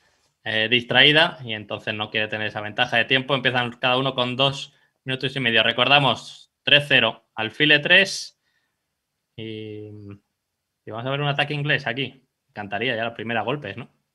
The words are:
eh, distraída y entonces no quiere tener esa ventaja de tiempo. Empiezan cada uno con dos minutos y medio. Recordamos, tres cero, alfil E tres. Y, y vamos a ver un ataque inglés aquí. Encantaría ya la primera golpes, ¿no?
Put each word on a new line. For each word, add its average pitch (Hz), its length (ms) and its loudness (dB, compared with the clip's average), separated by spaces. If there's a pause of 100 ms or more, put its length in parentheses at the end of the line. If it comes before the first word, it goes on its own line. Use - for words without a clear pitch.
(440)
eh, 110 260 -2
distraída 139 720 4
y 117 80 -10
entonces 107 400 -8
no 107 160 -6
quiere 107 200 -2
tener 107 180 -6
esa 104 160 -6
ventaja 113 340 -2
de 113 80 4
tiempo. 131 300 2
Empiezan 123 380 0
cada 127 260 0
uno 135 160 -2
con 123 200 -2
dos 139 380 -2 (320)
minutos 131 320 -6
y 135 40 -4
medio. 113 220 4
Recordamos, 123 920 0 (100)
tres 143 260 4
cero, 117 360 2 (100)
alfil 113 380 2
E 147 80 6
tres. 180 520 2 (1040)
Y, 107 500 -12 (1000)
y - 40 -12
vamos 117 140 -8
a 131 60 -2
ver 139 100 -2
un 143 80 0
ataque 143 240 -2
inglés 143 340 -2
aquí. 120 380 -6 (240)
Encantaría 104 480 -4
ya 113 80 -4
la 117 80 -6
primera 113 300 -4
golpes, 113 340 -6
¿no? - 120 -14 (260)